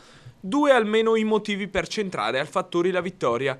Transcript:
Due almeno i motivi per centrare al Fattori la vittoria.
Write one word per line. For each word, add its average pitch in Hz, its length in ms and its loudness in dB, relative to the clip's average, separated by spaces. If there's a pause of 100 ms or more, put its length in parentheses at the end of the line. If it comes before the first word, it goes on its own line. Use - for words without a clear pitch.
(400)
Due 277 320 2
almeno 226 460 2
i 220 60 2
motivi 214 440 -2
per 170 200 -4
centrare 131 520 -4
al 147 80 -4
Fattori 180 420 -2
la 151 120 0
vittoria. 135 580 -2